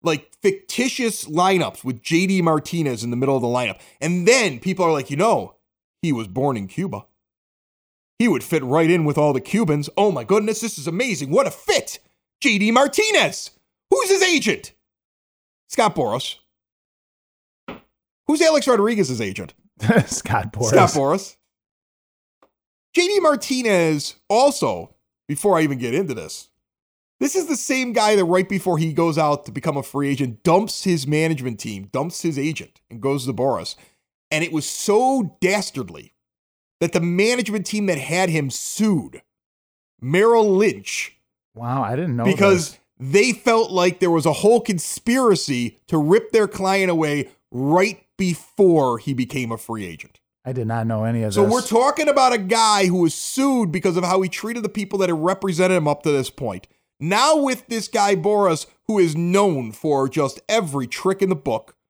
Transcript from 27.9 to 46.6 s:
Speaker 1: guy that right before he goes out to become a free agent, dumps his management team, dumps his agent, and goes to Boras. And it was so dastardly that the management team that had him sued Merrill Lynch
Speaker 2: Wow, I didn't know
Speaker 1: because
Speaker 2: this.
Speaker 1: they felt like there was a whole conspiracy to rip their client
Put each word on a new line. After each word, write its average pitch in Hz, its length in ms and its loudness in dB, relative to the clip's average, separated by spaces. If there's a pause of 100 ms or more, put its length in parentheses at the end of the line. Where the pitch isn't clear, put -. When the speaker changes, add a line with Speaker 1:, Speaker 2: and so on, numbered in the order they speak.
Speaker 1:
guy 214 240 2
that 190 80 4
right 185 240 2
before 180 300 -2
he 160 140 -2
goes 165 260 0
out 147 280 0
to 127 60 -12
become 143 240 -6
a 139 60 -4
free 139 260 -4
agent, 131 340 -4
dumps 196 420 0
his 165 220 0
management 147 540 -2
team, 101 320 -10
dumps 147 300 -6
his 160 160 -4
agent, - 420 -8 (100)
and 113 100 -16
goes 135 260 -2
to 135 60 -4
Boras. 117 440 -4 (540)
And 156 120 -2
it 170 100 -4
was 156 140 -4
so 240 760 0
dastardly 131 760 -4 (640)
that 165 120 -2
the 180 80 2
management 202 640 0
team 208 200 -4
that 175 120 0
had 165 300 -2
him 151 220 -2
sued - 720 -2 (800)
Merrill 208 560 4
Lynch 165 600 -2 (380)
Speaker 2:
Wow, 120 280 -4
I 110 140 -2
didn't 151 200 -4
know 117 80 -2
Speaker 1:
because 190 480 2
Speaker 2:
this. - 60 -20 (200)
Speaker 1:
they 190 340 2
felt 226 380 2
like 180 300 0
there 180 100 2
was 165 160 2
a 160 60 4
whole 220 280 4
conspiracy 196 1300 0
to 170 100 -2
rip 175 360 2
their 214 160 4
client 190 420 0